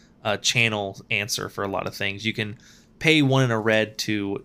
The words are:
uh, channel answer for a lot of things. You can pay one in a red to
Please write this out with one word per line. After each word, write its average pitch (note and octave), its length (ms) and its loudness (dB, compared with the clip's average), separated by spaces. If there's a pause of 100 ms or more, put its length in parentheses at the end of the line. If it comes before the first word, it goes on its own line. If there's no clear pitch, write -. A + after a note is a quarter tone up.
(240)
uh, G#2 140 0
channel G#2+ 640 0 (100)
answer G2+ 400 -4
for - 140 -6
a G2+ 40 -2
lot G2 200 -4
of G#2 80 -8
things. G2+ 300 -6
You G#2+ 80 0
can G#2+ 240 -6 (420)
pay D#3 220 6
one C3+ 220 4
in A#2+ 80 2
a A2 80 0
red A2 400 0
to G2+ 460 -4